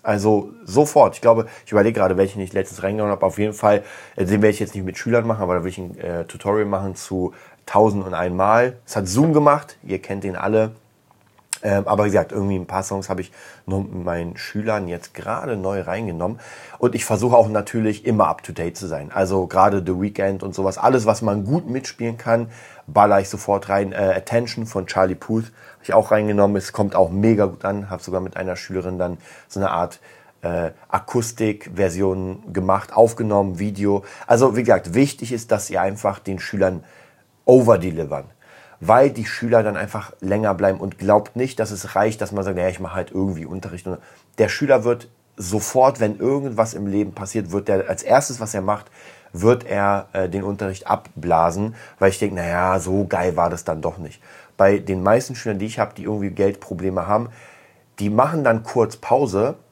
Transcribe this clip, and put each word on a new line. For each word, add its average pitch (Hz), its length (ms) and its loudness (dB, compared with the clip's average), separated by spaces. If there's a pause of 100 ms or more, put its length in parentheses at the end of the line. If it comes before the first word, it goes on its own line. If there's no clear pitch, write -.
Also 104 460 2 (140)
sofort. 131 500 4
Ich - 60 -16
glaube, 113 260 6 (180)
ich - 60 -20
überlege 107 300 4
gerade, 92 160 4
welchen 98 240 0
ich 92 120 -8
letztens 95 300 -4
reingehauen 104 300 -2
habe. 98 120 0
Auf 95 140 0
jeden 107 140 0
Fall, 104 320 2 (320)
äh, 98 80 0
den 101 180 2
werde 107 60 8
ich 104 120 2
jetzt 98 140 -4
nicht 98 100 -6
mit 92 140 -8
Schülern 113 280 0
machen, 110 160 -2
aber 90 120 0
da 85 80 -2
will 90 80 -4
ich 90 80 -14
ein, 90 200 -12
äh, 85 260 -6
Tutorial 104 400 -2
machen 98 320 -4
zu 92 380 -6 (300)
Tausend 101 400 4
und 92 80 -6
ein 90 220 -2
Mal. 117 500 4
Es - 120 -10
hat 98 100 -2
Zoom 139 260 2
gemacht, 147 520 2
ihr 95 180 -6
kennt 98 220 -8
ihn 92 100 -6
alle. 110 380 0 (920)
Ähm, 101 240 0
aber 104 180 2
wie 104 40 2
gesagt, 98 240 2
irgendwie 98 240 -2
ein 90 100 -6
paar 95 160 -4
Songs 98 260 -8
habe 95 120 -4
ich 90 100 -12 (360)
noch 95 180 -2
mit 92 200 -10
meinen 85 320 -6
Schülern 104 520 -4
jetzt 87 260 -12
gerade 110 420 -6
neu 95 260 -4
reingenommen. 92 580 -6 (380)
Und 123 180 0
ich 113 80 -4
versuche 117 320 2
auch 110 120 6
natürlich 107 560 -2
immer 107 220 4
up-to-date 82 500 -6
zu 92 120 -12
sein. 73 260 -8
Also 92 320 0
gerade 98 400 2
The 90 140 -2
Weeknd 98 420 -2
und 95 140 -8
sowas, 95 200 -2
alles, 123 300 2
was 110 160 2
man 101 220 -2
gut 135 260 -2
mitspielen 117 480 -8
kann, 117 320 0 (380)
baller 101 320 6
ich 95 80 -6
sofort 98 400 -4
rein. 98 240 0
Äh, 95 240 0
Attention 117 500 -4
von 95 220 -6
Charlie 92 260 2
Puth 110 300 -4
habe - 400 -20
ich - 100 -4
auch 107 160 4
reingenommen. 104 460 4
Es - 160 -6
kommt 104 240 -2
auch 90 140 4
mega 101 360 4
gut 92 180 -8
an. 101 260 -4
Hab 90 120 -10
sogar 92 180 -4
mit 87 160 -10
einer 90 200 -6
Schülerin 92 420 -6
dann 90 200 -4 (280)
so - 140 -8
eine 95 100 0
Art, 85 300 -4 (400)
äh, 85 320 -4 (160)
Akustik-Version 95 1600 -2
gemacht, 95 400 0
aufgenommen, 104 680 2
Video. 101 420 0 (240)
Also 120 300 4
wie 123 80 0
gesagt, 90 300 2
wichtig 131 380 0
ist, 113 200 -4
dass 101 180 -2
ihr 92 100 -2
einfach 101 380 -2
den 95 220 -8
Schülern 92 420 -2 (640)
overdelivern, 87 840 4 (520)
weil 120 320 6
die 110 160 -8
Schüler 113 380 0
dann 104 120 -2
einfach 101 440 -8
länger 101 340 0
bleiben 95 240 0
und 95 180 -8
glaubt 104 380 2
nicht, 127 240 -4
dass 104 140 -4
es 95 240 -8
reicht, 110 240 0
dass 98 100 -6
man 101 140 -4
sagt, 95 120 -4
naja, 90 120 0
ich 87 100 -4
mache 87 160 -10
halt 90 160 -6
irgendwie 92 360 -4
Unterricht. 90 420 -12
Und 90 100 -6 (400)
der 107 100 4
Schüler 131 360 2
wird 120 240 -2 (280)
sofort, 107 640 0
wenn 107 220 -2
irgendwas 120 520 0
im 101 140 -8
Leben 101 280 -2
passiert, 98 360 -8
wird 95 160 -4
der 95 220 0
als - 160 -6
erstes, 127 340 2
was 113 160 -8
er 101 60 -2
macht, 101 260 -4 (460)
wird 117 320 4
er, 101 480 0
äh, 95 160 -2
den 95 160 -4
Unterricht 98 420 -6
abblasen, 85 880 0 (240)
weil 98 120 6
ich - 100 -10
denke, 101 160 -2
naja, 87 420 0
so 92 300 -2
geil 90 280 -2
war 85 140 2
das 85 140 -10
dann 78 180 -4
doch 85 160 -6
nicht. 76 240 -16 (340)
Bei 98 220 6
den 92 240 -4
meisten 120 320 2
Schülern, 110 240 -6
die 104 80 -6
ich 113 140 -10
hab, - 160 -4
die - 80 -16
irgendwie 101 260 -4
Geldprobleme 92 800 -2
haben, 117 220 0 (680)
die 104 100 -2
machen 139 360 2
dann 113 180 2
kurz 113 340 0
Pause 117 600 0 (160)